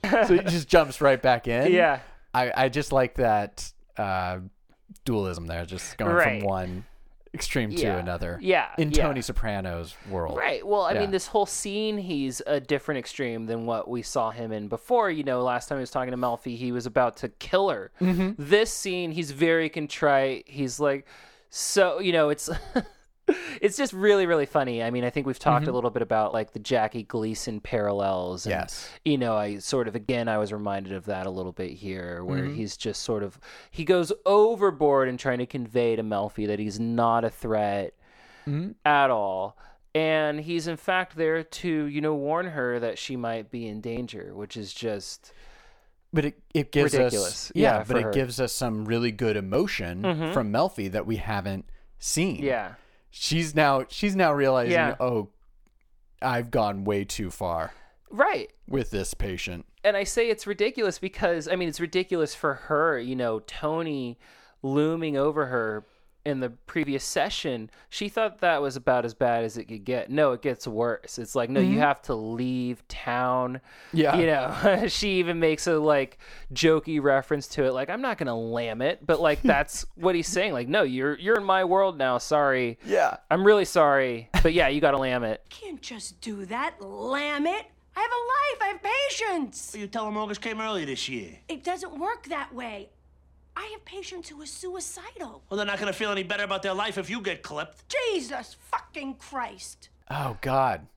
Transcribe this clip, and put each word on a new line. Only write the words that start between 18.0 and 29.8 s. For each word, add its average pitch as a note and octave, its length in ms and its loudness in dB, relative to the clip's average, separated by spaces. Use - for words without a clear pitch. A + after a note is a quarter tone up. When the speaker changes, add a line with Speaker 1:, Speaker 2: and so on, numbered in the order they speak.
Speaker 1:
Mm-hmm. F#3 360 2
Speaker 2:
This G#3 360 4
scene, F3+ 380 -4
he's D#3+ 200 -4
very E3 380 4
contrite. C#3+ 800 2
He's C3+ 300 -4
like, C#3 260 2
so, F3+ 500 2
you F#3 120 2
know, D#3+ 180 4
it's, D3+ 260 -2
<laughs> - 40 -4
it's G#3 160 2
just C#4 160 0
really, G3 320 6
really D#3+ 200 4
funny. B2+ 380 2
I A#2 60 0
mean, B2 160 0
I B2 40 2
think C#3 180 -2
we've C3 120 -2
talked C3 240 4
Speaker 1:
Mm-hmm. C3 80 -2
Speaker 2:
a B2 40 0
little A#2+ 140 2
bit A#2 120 -2
about, A2 320 2
like, A2 200 -2
the A2 60 -10
Jackie A2 440 0
Gleason A2 580 -4
parallels. G2 840 -2
And, G#2+ 60 -2
Speaker 1:
Yes. - 380 -6
Speaker 2:
you D3+ 120 2
know, A#2 200 0
I G#2 220 -2
sort A#2+ 300 0